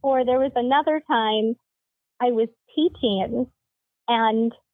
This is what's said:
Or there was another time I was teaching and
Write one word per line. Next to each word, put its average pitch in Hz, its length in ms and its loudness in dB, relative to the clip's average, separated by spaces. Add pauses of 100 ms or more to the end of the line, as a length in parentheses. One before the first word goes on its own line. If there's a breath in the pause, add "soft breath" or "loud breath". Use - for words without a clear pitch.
Or 262 200 2
there 247 160 2
was 262 160 0
another 294 540 0
time 220 460 0 (680)
I 247 60 2
was 226 200 0 (280)
teaching 233 720 -2 (600)
and 226 460 0 (200)